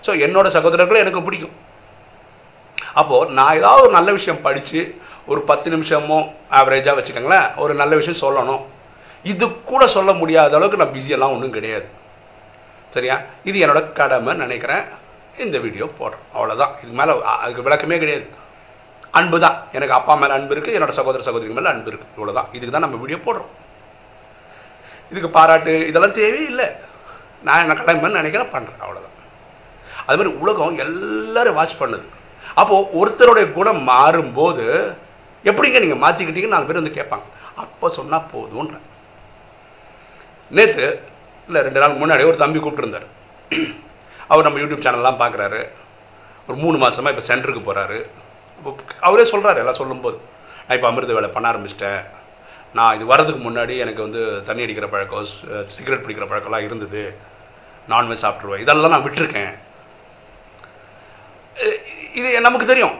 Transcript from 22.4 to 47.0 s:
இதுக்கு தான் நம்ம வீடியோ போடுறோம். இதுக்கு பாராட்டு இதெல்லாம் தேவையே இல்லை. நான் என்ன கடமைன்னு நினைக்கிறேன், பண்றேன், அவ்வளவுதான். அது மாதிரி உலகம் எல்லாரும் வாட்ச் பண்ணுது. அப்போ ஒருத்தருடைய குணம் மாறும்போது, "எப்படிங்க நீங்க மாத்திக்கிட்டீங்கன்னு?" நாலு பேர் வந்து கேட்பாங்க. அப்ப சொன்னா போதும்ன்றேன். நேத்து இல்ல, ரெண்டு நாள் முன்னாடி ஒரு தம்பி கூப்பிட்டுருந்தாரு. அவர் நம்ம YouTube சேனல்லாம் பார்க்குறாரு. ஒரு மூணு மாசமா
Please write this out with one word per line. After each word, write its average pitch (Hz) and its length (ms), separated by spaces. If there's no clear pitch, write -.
இதுக்கு 123 200
தான் 151 100
நம்ம 135 160
வீடியோ 139 280
போடுறோம். - 260
இதுக்கு 170 180
பாராட்டு 160 580
இதெல்லாம் 175 260
தேவையே 226 320
இல்லை. 254 200
நான் 156 180
என்ன 160 120
கடமைன்னு 165 360
நினைக்கிறேன், 180 400
பண்றேன், 107 300
அவ்வளவுதான். 92 280
அது 139 120
மாதிரி 190 180
உலகம் 170 420
எல்லாரும் 202 760
வாட்ச் 160 260
பண்ணுது. 113 240
அப்போ 196 380
ஒருத்தருடைய 214 580
குணம் 170 360
மாறும்போது, 135 1080
"எப்படிங்க 247 360
நீங்க 147 300
மாத்திக்கிட்டீங்கன்னு?" 170 380
நாலு 175 180
பேர் 165 160
வந்து 156 200
கேட்பாங்க. 120 240
அப்ப - 340
சொன்னா 156 320
போதும்ன்றேன். 117 520
நேத்து 160 500
இல்ல, 160 140
ரெண்டு 131 180
நாள் 143 180
முன்னாடி 147 280
ஒரு 165 100
தம்பி 151 240
கூப்பிட்டுருந்தாரு. 135 480
அவர் 156 160
நம்ம 143 160
YouTube 147 220
சேனல்லாம் 123 380
பார்க்குறாரு. 110 500
ஒரு 127 100
மூணு 156 200
மாசமா 127 320